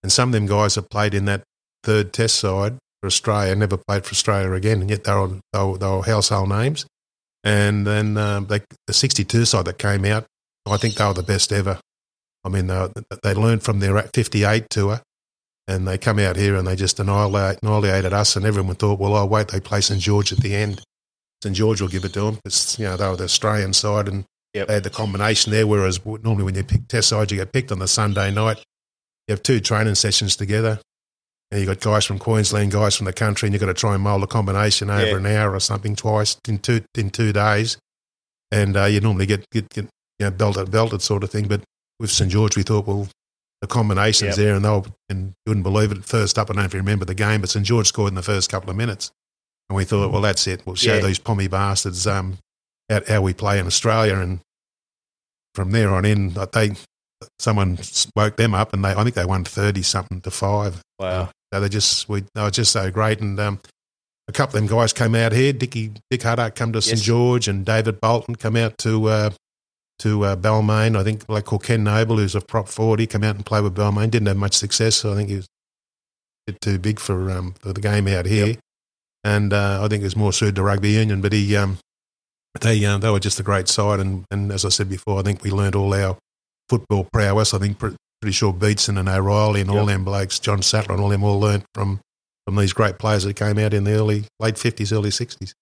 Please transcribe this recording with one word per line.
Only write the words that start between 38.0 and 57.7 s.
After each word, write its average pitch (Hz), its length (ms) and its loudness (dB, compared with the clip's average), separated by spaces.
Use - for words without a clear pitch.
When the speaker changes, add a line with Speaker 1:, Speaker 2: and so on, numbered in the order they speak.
Speaker 1:
And, 101 260 2
uh, 98 80 4
you 104 160 4
normally 98 260 2
get, 101 240 0
get, 107 200 -4
get, 101 140 -8
you 104 80 -2
know, 98 40 0
belted, 98 400 0
belted 110 320 2
sort 101 220 -2
of 98 60 -6
thing. 104 180 -4
But 101 140 -2
with 110 120 -6
Saint 92 200 2
George, 104 260 2
we 101 60 0
thought, 104 240 0
"Well, 101 220 -4
the 98 60 -8
combination's 104 640 2
Speaker 2:
Yep. 98 60 -2
Speaker 1:
there," 104 180 4
and 98 100 2
they 107 60 4
were, 104 120 2
and 95 200 -6
you 95 40 -12
wouldn't 101 140 0
believe 104 260 2
it, 95 140 -8
first 110 340 0
up, 104 100 0
I 110 60 -6
don't 101 80 0
know - 40 0
if 92 80 -6
you 95 60 -4
remember 98 240 0
the 92 100 -6
game, 107 260 0
but 90 100 -4
Saint 101 160 -2
George 113 220 2
scored 101 240 0
in - 20 -6
the 90 80 -6
first 98 280 -2
couple 95 200 -6
of 92 60 -6
minutes. 110 340 -6
And 95 80 -4
we 95 80 2
thought, 98 280 0
"Well, 98 100 0
that's 101 240 0
it. 92 200 -6
We'll 92 100 -8
show 113 200 2
Speaker 2:
Yeah. 101 100 2
Speaker 1:
these 95 120 0
pommy 98 300 -2
bastards, 95 580 -2
um, 95 320 -2
how, 107 180 2
how 107 140 2
we 95 100 2
play 101 260 0
in 90 80 -2
Australia." 107 500 2
And 92 240 -4
from 95 160 -4
there 107 240 4
on 92 100 2
in, 101 320 2
uh, 95 160 -4
they, 104 200 2
someone 98 400 2